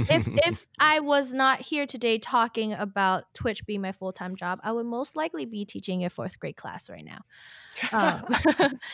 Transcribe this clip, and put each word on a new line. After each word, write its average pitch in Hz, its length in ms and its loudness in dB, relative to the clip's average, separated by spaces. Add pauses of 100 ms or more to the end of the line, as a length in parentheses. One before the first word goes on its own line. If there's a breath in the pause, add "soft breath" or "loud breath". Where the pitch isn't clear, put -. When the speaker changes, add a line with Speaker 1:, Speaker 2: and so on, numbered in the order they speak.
Speaker 1:
if, 320 240 4
Speaker 2:
<laughs> - 40 0
Speaker 1:
if 339 300 2 (140)
I 302 200 6
was 277 320 2
not 262 300 4
here 285 240 -2
today 226 320 0
talking 226 560 0
about 196 600 0
Twitch - 320 -4
being 202 160 -4
my 190 100 -4
full-time 185 440 -8
job, 180 260 -4
I 220 100 -2
would 233 140 -2
most 240 300 -4
likely 311 300 -4
be 214 180 -6
teaching 185 400 -4
a 175 60 -2
fourth - 300 -8
grade 156 160 -8
class - 340 -14
right 82 140 -16
now. 78 160 -16 (720 loud breath)
Um, 208 360 2
<laughs> 277 520 2 (140)